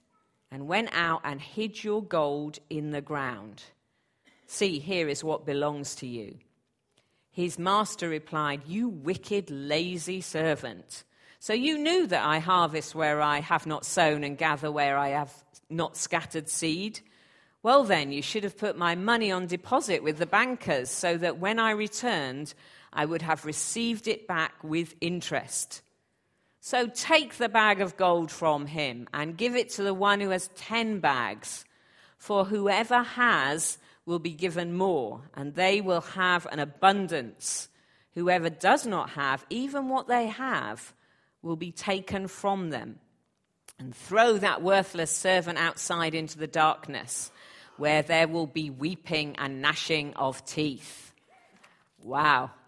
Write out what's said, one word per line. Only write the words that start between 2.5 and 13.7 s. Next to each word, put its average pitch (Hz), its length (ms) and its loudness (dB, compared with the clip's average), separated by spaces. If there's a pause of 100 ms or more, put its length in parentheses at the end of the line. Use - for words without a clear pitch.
in 151 220 -4
the 143 100 -4
ground. 123 640 -8 (840)
See, 185 320 -2
here 165 300 -2
is 139 160 -4
what 156 200 -2
belongs 143 520 -4
to 135 100 -12
you." 117 320 -12 (960)
His 180 260 -4
master 190 500 0
replied, 151 600 -4
"You 220 200 -2
wicked, 180 640 -4
lazy 165 680 -4
servant. 147 840 -4 (380)
So - 140 -2
you 285 220 2
knew 330 300 2
that 165 180 2
I 151 140 4
harvest 160 560 2
where 151 260 2
I 147 200 4
have 160 260 0
not 156 180 -4